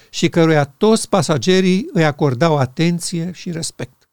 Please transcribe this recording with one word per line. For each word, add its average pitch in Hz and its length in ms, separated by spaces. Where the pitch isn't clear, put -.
și - 200
căruia 160 360
toți - 440
pasagerii 185 840
îi 170 120
acordau 147 520
atenție 170 760
și 175 200
respect. - 600